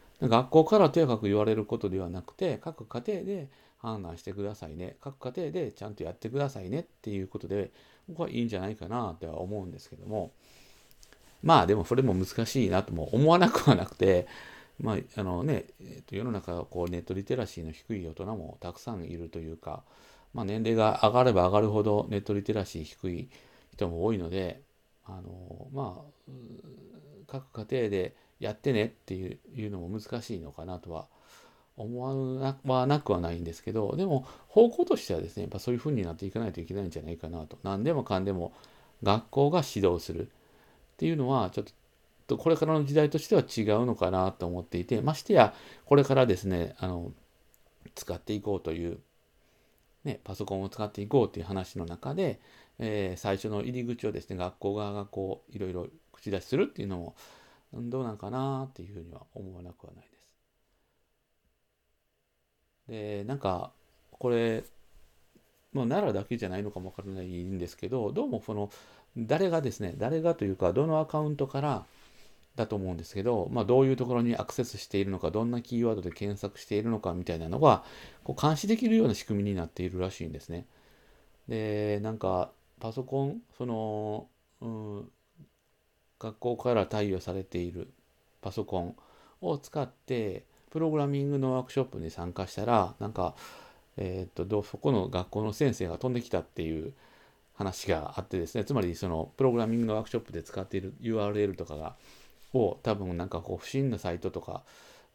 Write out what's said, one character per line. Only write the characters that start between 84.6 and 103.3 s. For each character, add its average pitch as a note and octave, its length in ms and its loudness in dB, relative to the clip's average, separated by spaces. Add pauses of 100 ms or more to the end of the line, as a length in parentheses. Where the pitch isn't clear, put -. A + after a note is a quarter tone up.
う A#2+ 60 -8
ん、 G#2+ 440 -10 (1080)
学 A2 200 -10
校 A#2+ 180 -2
か B2 160 2
ら G2+ 140 4
貸 G#2 220 0
与 F#2 140 -2
さ F2+ 100 -6
れ F#2+ 100 -4
て - 160 -6
い F2 120 -4
る F2 200 -12 (500)
パ F#2+ 100 -8
ソ G#2 140 -4
コ F#2 140 -2
ン F2 160 -4 (460)
を E3+ 160 0
使 - 240 -6
っ - 60 -2
て、 - 580 -4 (240)
プ D#3 100 -4
ロ D#3+ 100 2
グ D3+ 80 2
ラ C#3+ 100 4
ミ C#3 160 0
ン C#3+ 80 0
グ C#3 80 2
の C3 140 2
ワ B2+ 80 2
ー B2+ 40 -12
ク - 60 -18
シ - 80 0
ョ C3 40 2
ッ - 20 0
プ - 140 -8
に D#2+ 120 -6
参 F2 220 -6
加 F#2+ 140 -4
し - 80 -16
た G2+ 100 -4
ら、 A2 340 4
な G2+ 80 -6
ん A2 60 -8
か、 F2+ 220 0 (640)
え F#2 300 -4
ー - 20 -20
っ - 40 -20
と、 F2+ 120 -4
ど G#2 140 0
う、 G2+ 40 0
そ - 140 -12
こ D3 140 0
の G#2 180 2
学 F#2 200 -4
校 G#2+ 140 -2
の G#2+ 100 -2
先 C3+ 220 2
生 F#2 120 -4
が E2 100 -6
飛 B2+ 140 -2
ん - 20 -2
で A#2+ 80 -2
き - 80 -18
た F2+ 100 0
っ D#2+ 40 -2
て - 180 -10
い D#2+ 260 -4
う C#3 60 -10 (600)
話 - 360 -4
が D#2 280 -2
あ F#2+ 40 -4
っ - 40 -14
て G2 120 -4
で E2 100 -2
す - 80 -10
ね、 G#2+ 100 -2
つ D3 80 -2
ま A2+ 80 2
り F2 140 -2
そ G2 120 -4
の、 E2 300 -2
プ C3+ 60 2
ロ C3 80 6
グ A#2 80 2
ラ A2+ 60 2
ミ A2+ 120 0
ン A#2 40 2
グ A#2 60 2
の G#2+ 80 0
ワ A2 60 0
ー - 20 -10
ク - 60 -12
シ A#2+ 80 -2
ョ - 20 -2
ッ G#2 40 -4
プ - 80 -18
で E2+ 120 -8
使 - 160 -10
っ F#2+ 60 -6
て G2 120 -4
い F#2 40 0
る F#2+ 180 -10
ユ A2+ 180 -2
ー G#2 60 2
ア G#2 60 0
ー - 20 0
ル G#2 80 0
エ G#2 80 4
ル F#2 80 -4
と E2+ 100 -8
か D2 120 -8
が、 D#2 180 -8 (580)
を、 A2+ 300 2
多 A2 120 2
分 F#2 220 -4
な F2 80 -4
ん - 40 -10
か F2+ 120 -4